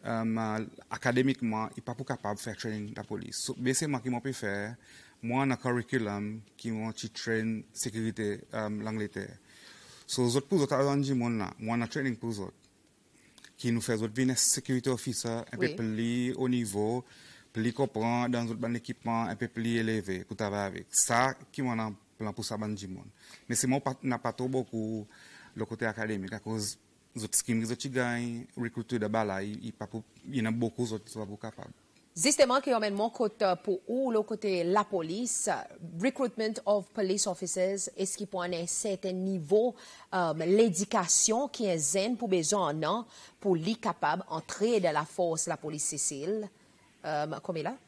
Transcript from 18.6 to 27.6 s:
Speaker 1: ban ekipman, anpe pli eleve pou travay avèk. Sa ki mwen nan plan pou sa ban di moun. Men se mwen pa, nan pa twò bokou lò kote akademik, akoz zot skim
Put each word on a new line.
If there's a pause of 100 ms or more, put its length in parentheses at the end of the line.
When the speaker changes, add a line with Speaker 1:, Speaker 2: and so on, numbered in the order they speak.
Speaker 1:
ban
ekipman,
anpe
pli
eleve (100)
pou
travay
avèk.
Sa (180)
ki
mwen
nan (220)
plan
pou
sa
ban
di
moun. (400)
Men
se
mwen
pa,
nan
pa
twò
bokou (560)
lò
kote
akademik,
akoz (420)
zot
skim